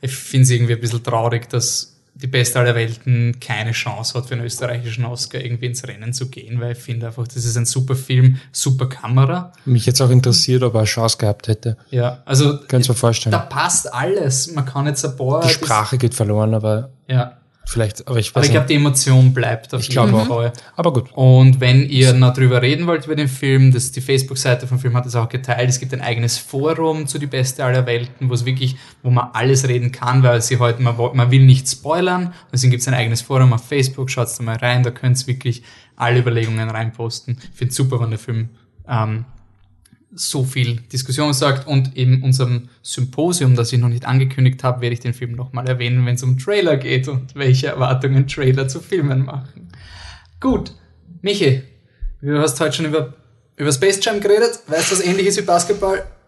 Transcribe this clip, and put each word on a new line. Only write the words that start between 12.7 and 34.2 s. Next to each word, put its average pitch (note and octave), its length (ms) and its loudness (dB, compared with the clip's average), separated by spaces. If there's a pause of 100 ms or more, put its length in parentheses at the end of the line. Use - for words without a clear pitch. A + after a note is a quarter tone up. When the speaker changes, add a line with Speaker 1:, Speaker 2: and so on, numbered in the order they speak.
Speaker 2:
du B2+ 60 0
mir A2+ 40 -2
vorstellen. A2+ 360 0
Speaker 1:
da G#2+ 60 2
passt D#3 540 -4
alles. D3+ 600 -2
Man C#3+ 120 -2
kann C#3 220 -4
jetzt C#3+ 180 -4
ein C3+ 120 -6
paar C#3 280 0
Speaker 2:
Die E3 40 4
Sprache B2+ 480 0
geht B2 160 0
verloren, G#2+ 400 0
aber G#2+ 360 -2 (200)
Speaker 1:
Ja. B2 280 -2 (300)
Speaker 2:
vielleicht, A2 400 -4
aber A#2+ 120 -2
ich G#2+ 100 -2
Speaker 1:
Aber B2+ 120 0
Speaker 2:
weiß C#3+ 40 4
Speaker 1:
ich C#3+ 60 4
glaub, D3+ 140 4
Speaker 2:
nicht. C3 40 -10
Speaker 1:
die D3 60 2
Emotion C3 580 4
bleibt A#2 400 -4
auf B2 80 -4
Speaker 2:
Ich A#2 80 -6
Speaker 1:
jeden B2+ 200 4
Speaker 2:
glaub A2+ 120 4
auch. G#2+ 60 0
Speaker 1:
Fall. A#2 260 -2 (220)
Speaker 2:
Aber E3 180 0
gut. B2 220 -2
Speaker 1:
Und C3 460 8
wenn C3 280 4
ihr B2+ 240 4
noch B2+ 220 6
drüber B2+ 260 4
reden D3+ 240 0
wollt E3 200 0
über D#3 100 -2
den D3 120 0
Film, C3+ 440 4
das, B2 200 0
die B2+ 100 -8
Facebook-Seite C3 680 -2
vom B2+ 100 -2
Film A#2+ 180 -2
hat B2 120 -2
es A#2+ 80 -6
auch A2+ 140 -2
geteilt, B2 380 -2
es B2+ 120 0
gibt C3 120 -8
ein B2+ 100 -6
eigenes A#2 360 -2
Forum D#3 680 -2
zu C#3+ 100 -8
Die C#3+ 80 -6
Beste C3 400 -4
aller B2+ 220 0
Welten, B2 420 -4
wo B2 60 -2
es A#2 100 -2
wirklich, C3 300 -4 (260)
wo B2+ 80 -4
man B2 240 2
alles C3 340 2
reden B2 240 -2
kann, B2+ 300 0
weil A#2+ 220 4
sie B2 160 -2
heute, A#2+ 240 0
man A#2 160 0
wo-, A#2+ 160 0
man B2 160 2
will C3+ 120 8
nicht C3 240 6
spoilern. F3+ 680 -2 (200)
Deswegen B2+ 160 2
gibt's B2 180 0
ein C3 60 0
eigenes A2+ 300 -2
Forum C3 280 4
auf A2+ 160 -2
Facebook, C3 440 -2
schaut's - 260 -4